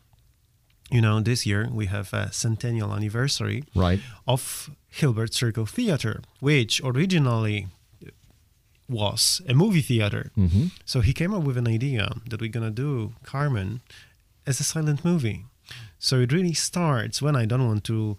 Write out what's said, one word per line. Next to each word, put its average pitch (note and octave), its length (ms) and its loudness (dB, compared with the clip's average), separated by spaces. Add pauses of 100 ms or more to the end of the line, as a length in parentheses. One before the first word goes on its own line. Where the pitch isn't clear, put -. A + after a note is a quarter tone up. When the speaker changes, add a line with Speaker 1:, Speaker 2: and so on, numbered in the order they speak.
(880)
Speaker 1:
you A#2+ 120 4
know, A2 180 4
this A2+ 260 0
year G#2 240 0
we A2 180 -2
have G2+ 260 -6
a G2+ 180 -4
centennial A2+ 600 -2
anniversary G#2+ 720 -2 (100)
Speaker 2:
Right. F#2 240 4 (260)
Speaker 1:
of - 440 -2 (180)
Hilbert A2+ 460 0
Circle A2+ 320 -2
Theater, C#3+ 560 -2 (180)
which C3 420 2
originally B2 840 2 (1200)
was G#2+ 580 0
a B2 60 2
movie F3 280 6
theater. A2 560 0
Speaker 2:
Mm-hmm. G2 300 4 (180)
Speaker 1:
So B2+ 160 0
he G#2+ 120 4
came F3 200 -2
up F3+ 100 -2
with C3+ 140 0
an A#2+ 100 0
idea A2+ 420 0 (200)
that G#2+ 100 -6
we're A2+ 120 -6
gonna A2+ 200 -4
do A#2 420 -4 (100)
Carmen B2 580 -2 (640)
as C3+ 140 0
a C#3+ 40 -4
silent D3+ 400 0
movie. C3 420 0 (540)
So B2+ 220 2
it B2 100 2
really F3 220 2
starts C#3+ 680 0
when D3 140 2
I A#2 100 2
don't B2 220 2
want G#2+ 180 0
to A2 340 -2